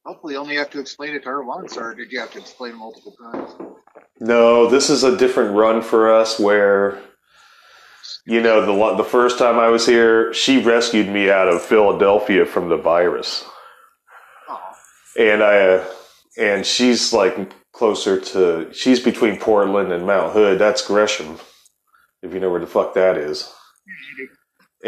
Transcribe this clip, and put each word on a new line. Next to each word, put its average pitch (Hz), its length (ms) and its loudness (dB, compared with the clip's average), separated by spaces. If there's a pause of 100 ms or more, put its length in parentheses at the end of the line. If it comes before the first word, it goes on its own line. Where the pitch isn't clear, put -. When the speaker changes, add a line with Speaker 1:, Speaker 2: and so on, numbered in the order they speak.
Speaker 1:
hopefully 151 300 -14
you 139 40 -8
only 147 180 -8
have 143 120 -6
to 143 100 -12
explain 147 360 -12
it 139 80 -10
to 131 60 -10
her 139 140 -8
once, 143 320 -12
or 117 200 -12
did 113 160 -18
you 127 80 -8
have 113 140 -12
to 104 60 -18
explain 117 360 -18
multiple 110 440 -20
times? 117 300 -14 (720)
Speaker 2:
No, 117 500 4
this 139 220 2
is 127 120 0
a 123 140 2
different 123 380 0
run 113 260 2
for 110 320 2
us 113 260 0
where, 101 600 2 (1300)
you 113 140 -2
know, 113 240 2
the 104 80 -2
lo-, 104 240 0
the 104 80 -2
first 123 360 0
time 117 180 2
I 117 120 2
was 117 180 0
here, 113 440 4
she 135 300 0
rescued 113 480 0
me 101 220 0
out 95 160 2
of 87 140 0
Philadelphia 101 840 2
from 87 240 -6
the 82 80 0
virus. 82 640 -2 (1040)
Speaker 1:
Aw. - 280 -16 (420)
Speaker 2:
And 107 260 2
I, 104 160 6
uh, 92 260 4 (520)
and 101 260 -2
she's, 120 480 0
like, 98 400 0 (220)
closer 101 460 -2
to, 85 540 -2
she's 127 260 0
between 110 380 0
Portland 101 540 0
and 87 140 -6
Mount 92 280 0
Hood. 101 260 2
That's 104 260 0
Gresham, 98 540 -2 (840)
if 87 100 -14
you 92 80 -8
know 92 120 -4
where 85 100 -4
the 85 60 -10
fuck - 260 -2
that 92 240 2
is. 76 340 -8 (360)
Speaker 1:
Yeah, 196 60 -20
I 135 240 -20
do. 131 100 -16 (600)